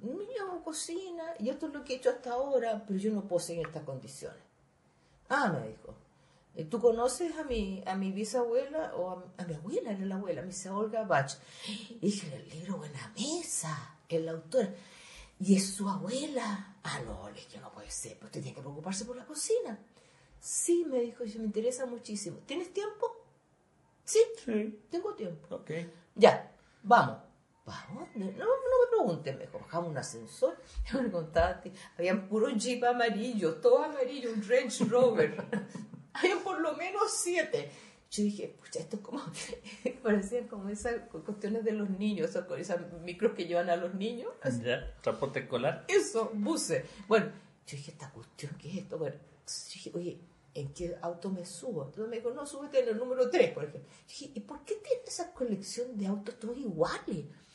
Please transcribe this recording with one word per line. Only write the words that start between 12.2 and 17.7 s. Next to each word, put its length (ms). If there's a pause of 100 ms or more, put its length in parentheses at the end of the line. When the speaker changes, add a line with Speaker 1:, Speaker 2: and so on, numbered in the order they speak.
Speaker 1:
"El 140
libro 280
Buena 380
Mesa, 840 (100)
es 160
la 80
autora. 420 (680)
Y 180
es 160
su 160
abuela". 920
"Ah, 220
no", 240
le 60
dije, 240
"no 140